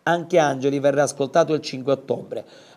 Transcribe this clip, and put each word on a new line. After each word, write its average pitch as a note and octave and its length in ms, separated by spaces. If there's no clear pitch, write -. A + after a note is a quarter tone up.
Anche E3+ 340
Angeli C#3 420
verrà C#3 240
ascoltato C#3+ 500
il D3 80
cinque C3 320
ottobre. A2+ 520